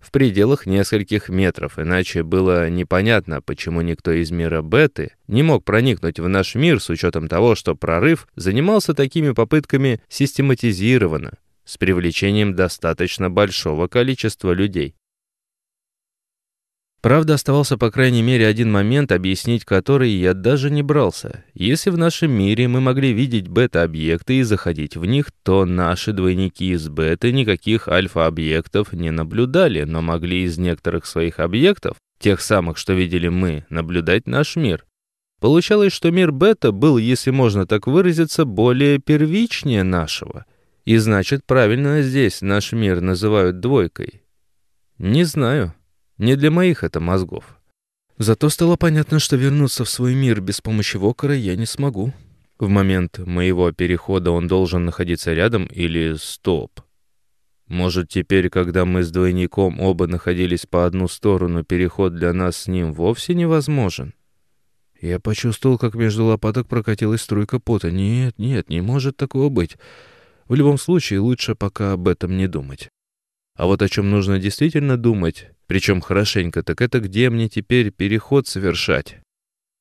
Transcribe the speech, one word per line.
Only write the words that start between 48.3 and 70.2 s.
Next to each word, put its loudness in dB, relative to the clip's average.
стало 2
понятно, 2
что 0
вернуться 0
в -8
свой 0
мир 2
без -6
помощи -2
Вокера 0
я -2
не -2
смогу. -4
В -2
момент 2
моего 0
перехода 0
он -2
должен 2
находиться -4
рядом 0
или -2
стоп? -4
Может, -2
теперь, 0
когда 0
мы 0
с -8
двойником 0
оба 0
находились -2
по 0
одну -2
сторону, -2
переход -2
для 0
нас -2
с -12
ним -4
вовсе -2
невозможен? -2
Я -4
почувствовал, -2
как -4
между 0
лопаток 0
прокатилась -2
струйка -2
пота. -2
Нет, -2
нет, -2
не -2
может -2
такого 0
быть. -2